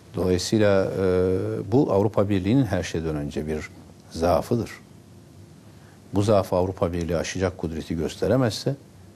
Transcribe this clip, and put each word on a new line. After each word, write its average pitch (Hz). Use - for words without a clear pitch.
Dolayısıyla, 95
e, -
bu 135
Avrupa 101
Birliği'nin 104
her 92
şeyden 80
önce 73
bir 76
zaafıdır. 85
Bu 98
zaafı 101
Avrupa 90
Birliği 85
aşacak 90
kudreti 80
gösteremezse, 113